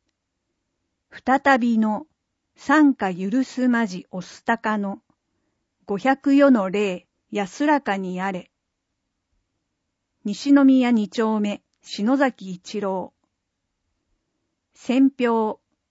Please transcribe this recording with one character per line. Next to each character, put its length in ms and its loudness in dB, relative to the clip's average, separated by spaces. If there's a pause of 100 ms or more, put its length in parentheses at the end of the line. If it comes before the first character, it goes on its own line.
(1120)
再 460 0
び 220 0
の、 260 -2 (500)
参 380 4
加 200 -4
許 300 -4
す 240 -4
ま 200 0
じ 240 -12
お 100 -10
す 220 -20
た 160 -2
か 180 -4
の。 240 -8 (840)
五 100 -4
百 380 0
世 160 6
の 180 2
霊、 380 -4 (240)
安 340 -6
ら 160 2
か 160 -4
に 240 -8
あ 100 -6
れ。 200 -12 (1700)
西 280 -4
宮 400 4
二 180 0
丁 300 -2
目、 240 -6 (180)
篠 340 -4
崎 360 -2
一 280 -12
郎。 340 -8 (1600)
選 340 0
評。 500 -2 (320)